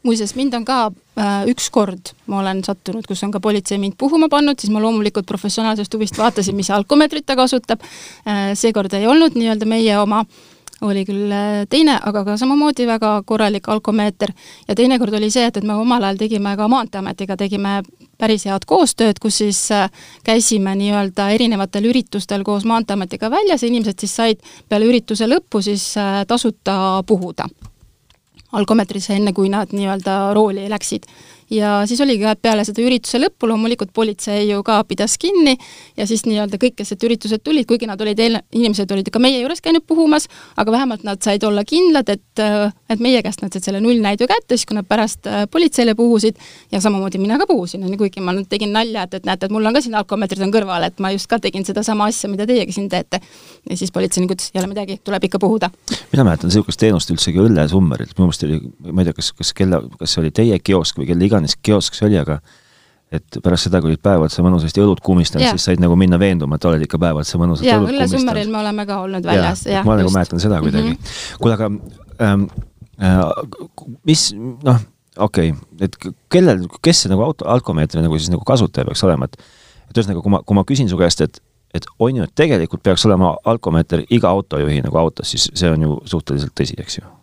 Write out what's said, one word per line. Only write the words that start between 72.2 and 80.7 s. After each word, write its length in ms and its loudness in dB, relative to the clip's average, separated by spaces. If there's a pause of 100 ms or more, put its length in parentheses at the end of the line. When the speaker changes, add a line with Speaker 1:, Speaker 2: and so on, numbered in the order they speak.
Speaker 2:
ähm, 260 2 (560)
äh, 180 4 (880)
mis, 180 4 (400)
noh, 160 4 (380)
okei, 340 2 (280)
et 160 -4
k-, 180 -12 (160)
kellel, 340 4 (180)
kes 220 4
see 80 0
nagu 100 2
auto, 240 -2
alkomeetri 560 0
nagu 160 2
siis 140 -4
nagu 120 -2
kasutaja 440 2
peaks 160 -2
olema, 240 2
et, 80 -14 (540)
et 100 0
ühesõnaga, 220 -2
kui 100 2
ma, 100 2
kui 140 2
ma 80 4
küsin 260 0